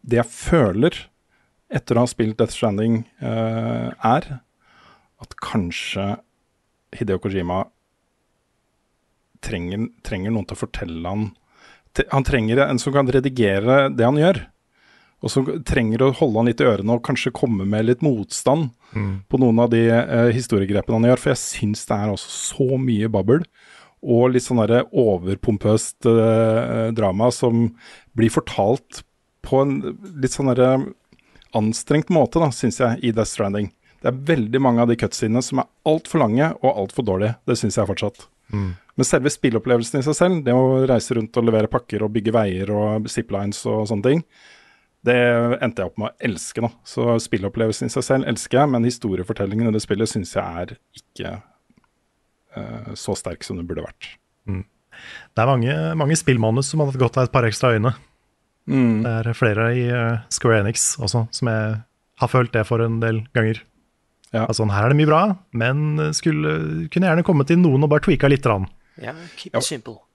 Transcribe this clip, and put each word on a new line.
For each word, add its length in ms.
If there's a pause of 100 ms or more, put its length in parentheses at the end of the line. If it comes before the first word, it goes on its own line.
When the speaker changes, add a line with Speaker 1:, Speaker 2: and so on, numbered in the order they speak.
Speaker 1:
det 140
jeg 80
føler 680 (720)
etter 240
å 80
ha 80
spilt 280
Death 180
Stranding, 480 (160)
eh, 720 (100)
er 380 (800)
at 160
kanskje 800 (760)
Hideo 280
Kojima 480 (1700)
trenger, 440 (160)
trenger 320
noen 140
til 80
å 100
fortelle 400
han, 220 (680)
te-, 160
han 160
trenger 380
en 180
som 140
kan 100
redigere 880
det 120
han 120
gjør, 240 (800)
og 80
som 160 (200)
trenger 360
å 120
holde 260
han 100
litt 120
i 40
ørene 280
og 120
kanskje 280
komme 320
med 200
litt 160
motstand 680 (180)
Speaker 2:
Mm. 400
Speaker 1:
på 100
noen 220
av 80
de, 220
eh, 420
historiegrepene 640
han 140
gjør, 80
for 160
jeg 20
synes 480
det 100
er 140
også 220 (260)
så 240
mye 320
babbel, 320 (580)
og 300
litt 120
sånn 200
derre 260
overpompøst, 1160
eh, 840
drama 380
som 440 (420)
blir 140
fortalt 720 (400)
på 180
en 380 (240)
litt 100
sånn 220
derre 400 (580)
anstrengt 560
måte, 320
da, 80
synes 300
jeg, 260
i 80
Death 160
Stranding. 440 (280)
Det 80
er 280
veldig 240
mange 200
av 80
de 80
cutscenene 460
som 160
er 80 (180)
alt 240
for 120
lange 280 (140)
og 160
alt 140
for 100
dårlige. 420
Det 140
synes 180
jeg 100
fortsatt. 400 (260)
Speaker 2:
Mm. 240 (200)
Speaker 1:
Men 80
selve 240
spillopplevelsen 680
i 40
seg 140
selv, 280
det 100
å 340
reise 260
rundt 220
og 80
levere 240
pakker 340
og 120
bygge 180
veier 380
og 340
ziplines 600
og 220
sånne 160
ting, 200 (800)
det 100 (480)
endte 160
jeg 80
opp 120
med 120
å 160
elske, 340
da. 80 (160)
Så 380
spillopplevelsen 640
i 20
seg 160
selv 220
elsker 340
jeg, 100
men 140
historiefortellingen 840
i 40
det 100
spillet 280
synes 240
jeg 100
er 320 (180)
ikke, 480 (1120)
eh, 380
så 220
sterk 300
som 100
det 100
burde 200
vært. 300 (300)
Speaker 2:
Mm. 180 (720)
Det 80
er 40
mange, 300 (200)
mange 220
spillmanus 520
som 100
hadde 180
godt 180
av 80
et 80
par 140
ekstra 320
øyne. 160 (760)
Speaker 1:
Mm. 360
Speaker 2:
Det 220
er 120
flere 380
i, 120
eh, 300 (100)
Square 360
Enix 340
også, 340
som 160
jeg 320 (380)
har 100
følt 240
det 140
for 160
en 180
del 220 (120)
ganger. 280 (720)
Speaker 1:
Ja. 120
Speaker 2:
Altså, 220
her 160
er 60
det 80
mye 80
bra, 300 (180)
men 580
skulle, 800
kunne 180
gjerne 160
kommet 260
inn 120
noen 220
og 40
bare 120
tweaka 280
litt 140
grann. 240 (340)
Speaker 3:
Ja, 120 (240)
keep 180
Speaker 1:
Ja. 60
Speaker 3:
it 40
simple. 360 (140)